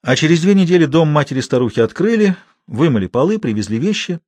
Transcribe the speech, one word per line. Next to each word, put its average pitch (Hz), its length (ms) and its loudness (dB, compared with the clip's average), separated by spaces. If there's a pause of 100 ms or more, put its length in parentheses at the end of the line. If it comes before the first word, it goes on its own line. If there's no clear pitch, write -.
а 127 140 0
через 156 260 2
две 196 140 2
недели 175 300 4
дом 156 240 2
матери-старухи 131 720 -2
открыли, 196 560 0 (280)
вымыли 113 420 0
полы, 175 320 0
привезли 107 380 -4
вещи 180 500 -4